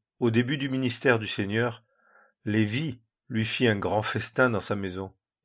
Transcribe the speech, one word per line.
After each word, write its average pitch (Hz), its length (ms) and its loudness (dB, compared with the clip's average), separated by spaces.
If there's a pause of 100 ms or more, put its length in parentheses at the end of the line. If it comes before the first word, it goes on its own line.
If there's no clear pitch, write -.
(200)
au 120 100 2
début 120 280 2
du 135 120 -4
ministère 127 480 2
du 107 100 -6
Seigneur, 107 560 -2 (640)
Lévi 110 560 0 (260)
lui 113 180 -2
fit 120 220 2
un 107 100 4
grand 101 260 0
festin 123 480 2
dans 104 80 0
sa 107 160 -4
maison 95 400 -6 (300)